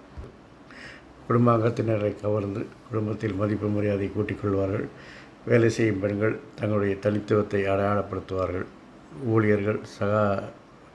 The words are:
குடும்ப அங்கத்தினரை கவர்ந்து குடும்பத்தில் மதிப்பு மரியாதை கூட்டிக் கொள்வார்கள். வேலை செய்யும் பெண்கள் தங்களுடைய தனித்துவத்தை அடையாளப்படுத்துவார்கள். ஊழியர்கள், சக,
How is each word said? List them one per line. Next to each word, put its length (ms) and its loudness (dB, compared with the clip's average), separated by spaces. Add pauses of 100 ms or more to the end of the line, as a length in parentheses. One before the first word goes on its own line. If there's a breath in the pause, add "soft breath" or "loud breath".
(1300 loud breath)
குடும்ப 300 6
அங்கத்தினரை 640 0
கவர்ந்து 460 -2 (220)
குடும்பத்தில் 440 -2
மதிப்பு 340 0
மரியாதை 440 0
கூட்டிக் 300 -4
கொள்வார்கள். 460 0 (580 loud breath)
வேலை 240 6
செய்யும் 300 0
பெண்கள் 400 0 (160)
தங்களுடைய 400 0
தனித்துவத்தை 680 0
அடையாளப்படுத்துவார்கள். 1000 -2 (580)
ஊழியர்கள், 600 4
சக, 600 0 (520 loud breath)